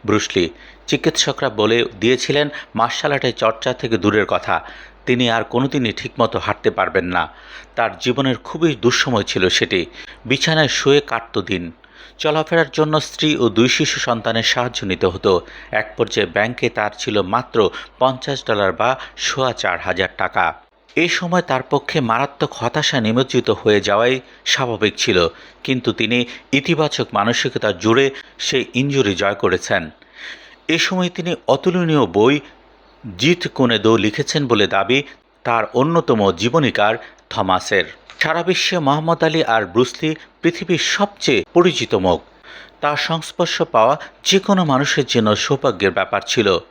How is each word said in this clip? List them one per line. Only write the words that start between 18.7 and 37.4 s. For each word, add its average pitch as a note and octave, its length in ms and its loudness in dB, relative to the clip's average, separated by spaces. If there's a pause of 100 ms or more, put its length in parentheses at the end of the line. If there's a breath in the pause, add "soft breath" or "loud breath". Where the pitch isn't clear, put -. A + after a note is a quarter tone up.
বা A2+ 160 0 (280 loud breath)
সোয়া C3 360 -2
চার F2+ 260 -4
হাজার F#2 380 -2
টাকা। F#2 280 0 (500)
এ D#3+ 140 2
সময় F3 340 -2
তার C3 260 -2
পক্ষে C#3+ 320 -2
মারাত্মক B2+ 520 -2
হতাশা C#3 480 -2
নিমজ্জিত A#2+ 480 0
হয়ে G#2 320 2
যাওয়াই A2 340 2 (300 loud breath)
স্বাভাবিক G#2+ 520 0
ছিল, F#2+ 200 2 (460 loud breath)
কিন্তু B2+ 300 -2
তিনি A#2 240 0 (340 loud breath)
ইতিবাচক C#3+ 640 0
মানসিকতা A2 600 0
জুড়ে A2 320 4 (340 loud breath)
সেই C3 240 -2 (100)
ইনজুরি C3 420 2
জয় G2 280 0
করেছেন। F#2 380 0 (840 loud breath)
এ E3 120 0
সময় F3+ 300 0
তিনি F3 220 -6 (160)
অতুলনীয় D#3+ 600 2
বই G#2+ 280 4 (680 loud breath)
জিত A#2+ 380 0 (120)
কোনে A#2+ 260 2
দো A2 180 4
লিখেছেন C#3+ 500 0
বলে A2+ 200 2
দাবি G2+ 320 0 (460 loud breath)
তার A#2 180 0 (100)
অন্যতম C#3 460 2 (120)
জীবনীকার A2 600 2 (360 loud breath)
থমাসের। F#2+ 560 0 (340)